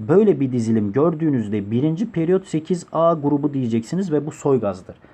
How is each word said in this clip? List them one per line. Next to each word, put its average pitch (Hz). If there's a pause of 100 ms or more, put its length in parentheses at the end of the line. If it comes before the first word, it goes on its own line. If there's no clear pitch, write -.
Böyle 185
bir 131
dizilim 110
gördüğünüzde 131
birinci 156
periyot 180
sekiz 160
A 165
grubu 143
diyeceksiniz 135
ve 147
bu 156
soy 139
gazdır. 92 (180)